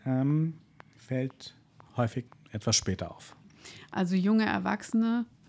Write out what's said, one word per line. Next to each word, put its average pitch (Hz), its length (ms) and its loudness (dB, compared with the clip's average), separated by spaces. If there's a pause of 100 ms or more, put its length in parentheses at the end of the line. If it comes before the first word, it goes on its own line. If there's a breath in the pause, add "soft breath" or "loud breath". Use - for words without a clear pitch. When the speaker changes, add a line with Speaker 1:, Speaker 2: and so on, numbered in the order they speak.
Speaker 1:
ähm, 147 480 2 (420)
fällt - 600 -6 (420)
häufig 120 280 0 (260)
etwas 110 260 0
später 92 360 -4
auf. - 220 -20 (560 loud breath)
Speaker 2:
Also 185 240 0
junge 214 300 4
Erwachsene, 220 800 0 (240)